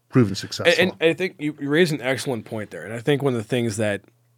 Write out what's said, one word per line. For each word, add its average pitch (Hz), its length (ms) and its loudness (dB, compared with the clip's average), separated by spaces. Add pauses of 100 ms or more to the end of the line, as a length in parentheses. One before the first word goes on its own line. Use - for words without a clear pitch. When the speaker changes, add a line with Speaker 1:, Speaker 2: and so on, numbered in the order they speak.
Speaker 1:
proven 107 260 4
successful. - 480 0
Speaker 2:
And, 185 180 0
and 165 100 4
I - 40 4
think 185 240 -6
you, 147 220 -4
you 139 80 -4
raise 156 240 4
an 131 80 -2
excellent 120 460 -4
point 107 240 -8
there. 82 140 -12
And 107 100 -8
I 120 40 -8
think 135 240 2
one 135 120 2
of 117 40 -2
the 107 100 -4
things 117 280 0
that 104 240 -2 (380)